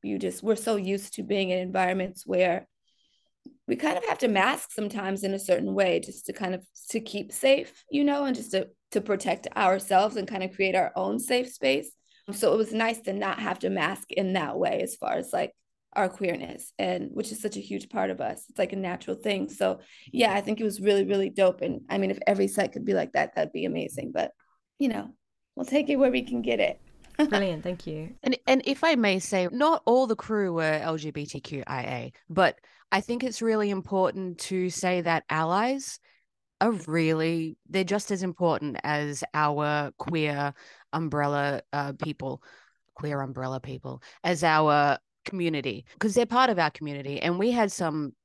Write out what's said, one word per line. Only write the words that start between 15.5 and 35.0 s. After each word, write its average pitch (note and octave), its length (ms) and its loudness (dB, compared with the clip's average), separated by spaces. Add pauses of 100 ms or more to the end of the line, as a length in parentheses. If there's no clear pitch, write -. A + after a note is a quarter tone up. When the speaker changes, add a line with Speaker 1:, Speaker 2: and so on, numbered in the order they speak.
Speaker 1:
our G3 140 2
queerness, F3+ 680 -6
and F#3 340 -2
which G#3+ 200 -6
is G#3+ 100 -10
such G#3 160 -6
a G3 40 -10
huge G3 280 -10
part F#3+ 200 -2
of - 120 -6
us. - 280 -8
It's, - 100 -14
like, F3+ 140 0
a G3 40 -6
natural F#3+ 400 -6
thing. G3 320 -4
So - 300 -2 (320)
yeah, A3 220 4
I G3+ 80 0
think G#3+ 200 -4
it A3+ 40 -2
was G3+ 140 -2
really, G3 260 4
really G3 240 2
dope. F#3 320 4
And - 280 -4
I G3+ 80 0
mean, F#3+ 140 0
if G3 160 -4
every G3 200 4
set - 260 0
could - 120 -6
be G3 80 0
like E3 200 0
that, D3 220 0
that'd D#3 180 -2
be - 120 -4
amazing. - 480 -6
But, - 180 -2 (460)
you C#4 120 0
know, G#3 240 -6 (420)
we'll - 100 -4
take D4 240 2
it C#4+ 80 4
where B3+ 140 6
we B3 100 2
can A#3+ 200 -4
get - 180 0
it. - 200 2 (380)
<laughs> - 120 4
Speaker 2:
Brilliant. F#3+ 340 0
Thank F3+ 240 -6
you. D#3 260 -10 (100)
Speaker 3:
And, B3+ 220 2
and C4 200 6
if C4+ 180 0
I D#4+ 120 6
may G3+ 240 4
say, F3+ 320 0
not D4 340 4
all B3+ 200 6
the A3+ 100 0
crew G3+ 380 -2
were D#3 280 2
L D#3+ 160 -2
G D3+ 140 -6
B D3 140 -6
T D3 140 -10
Q - 260 -8
I C3 160 -6
A, B2 320 -6 (160)
but E3+ 300 4 (320)
I G3 100 2
think A#3+ 220 -4
it's A#3 180 -4
really A3 280 2
important F#3 680 -2
to F#3 300 -2
say F3+ 320 0